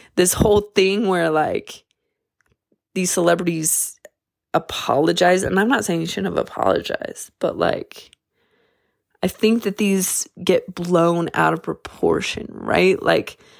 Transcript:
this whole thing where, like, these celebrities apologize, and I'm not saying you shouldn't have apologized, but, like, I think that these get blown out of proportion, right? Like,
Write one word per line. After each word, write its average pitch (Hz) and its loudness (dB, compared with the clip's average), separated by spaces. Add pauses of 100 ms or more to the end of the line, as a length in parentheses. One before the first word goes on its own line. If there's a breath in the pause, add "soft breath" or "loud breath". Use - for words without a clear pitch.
(160 loud breath)
this 180 2
whole 208 4 (120)
thing 196 2
where, 175 0
like, 151 -2 (1080)
these 180 -2
celebrities 170 0 (520)
apologize, 170 0
and 185 0
I'm 214 0
not 220 0
saying 170 -2
you 165 -4
shouldn't 190 -6
have - 0
apologized, - -4
but, - -2
like, - -4 (1120)
I 190 0
think 226 2
that 196 -4
these 196 0 (140)
get 185 2
blown 170 2
out 160 2
of 165 -4
proportion, - -2
right? 90 0
Like, - -2 (220 soft breath)